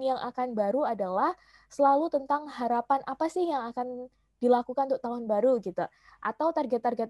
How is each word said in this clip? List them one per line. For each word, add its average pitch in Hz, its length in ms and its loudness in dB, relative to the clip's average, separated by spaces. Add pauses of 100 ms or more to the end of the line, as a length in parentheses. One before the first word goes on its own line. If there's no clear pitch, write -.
yang 262 160 0
akan 247 400 -4
baru 208 320 2
adalah 202 400 0 (400)
selalu 285 400 4
tentang 285 400 -2
harapan 240 560 0
apa 320 240 -2
sih 359 160 0
yang 247 240 -4
akan 247 400 -8 (300)
dilakukan 247 480 4
untuk 262 160 -2
tahun 233 240 -6
baru 220 320 4
gitu, 180 240 -4 (320)
atau 302 320 -2
target-target 240 600 -2